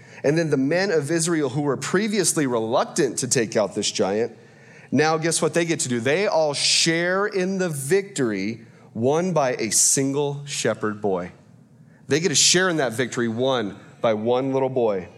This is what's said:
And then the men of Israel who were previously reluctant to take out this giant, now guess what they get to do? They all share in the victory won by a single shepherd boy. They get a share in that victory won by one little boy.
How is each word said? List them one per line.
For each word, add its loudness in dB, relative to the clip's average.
And 2
then 0
the 4
men 0
of 0
Israel 0
who -2
were 0
previously 0
reluctant 0
to -2
take 0
out 2
this -2
giant, -2
now 4
guess 0
what 0
they 2
get -2
to -4
do? 0
They 2
all 2
share 0
in -2
the -2
victory -2
won 0
by 0
a -4
single 0
shepherd -4
boy. -4
They 0
get 0
a -4
share 4
in 0
that 0
victory -2
won -2
by 2
one 0
little 2
boy. 0